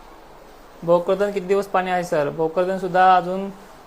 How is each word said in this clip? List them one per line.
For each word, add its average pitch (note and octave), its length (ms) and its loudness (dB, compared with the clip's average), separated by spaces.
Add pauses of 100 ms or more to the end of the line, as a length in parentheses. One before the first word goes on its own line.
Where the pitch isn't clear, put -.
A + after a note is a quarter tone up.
(840)
भोकरदन F#3 480 0
किती G3 140 -6
दिवस G3 200 0
पाणी F#3 260 -2
आहे F3+ 120 0
सर? D3+ 260 -2
भोकरदन E3 480 -2
सुद्धा F#3 380 4
अजून F#3 340 -2 (380)